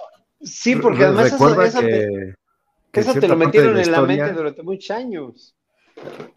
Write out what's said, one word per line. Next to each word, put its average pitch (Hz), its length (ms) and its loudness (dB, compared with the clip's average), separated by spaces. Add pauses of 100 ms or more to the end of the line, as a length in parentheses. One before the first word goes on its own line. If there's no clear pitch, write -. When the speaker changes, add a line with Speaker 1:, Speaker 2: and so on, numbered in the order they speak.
(400)
Speaker 1:
Sí, 240 360 -4
porque 214 240 0
Speaker 2:
Re-, 196 40 6
Speaker 1:
además 196 220 4
eso, 254 80 2
Speaker 2:
recuerda 240 320 4
Speaker 1:
eso 233 140 -2
te, - 60 0
Speaker 2:
que, 101 480 -4 (580)
que 208 80 -2
Speaker 1:
eso 214 120 -2
te 240 80 0
Speaker 2:
cierta - 80 2
Speaker 1:
lo 165 100 2
Speaker 2:
parte 160 80 2
Speaker 1:
metieron - 280 4
Speaker 2:
de - 60 0
la 180 40 0
Speaker 1:
en 170 80 0
la 165 80 2
mente 135 140 0
Speaker 2:
historia 147 200 -4
Speaker 1:
durante 156 280 -8
muchos 190 280 -12
años. 202 640 -12 (840)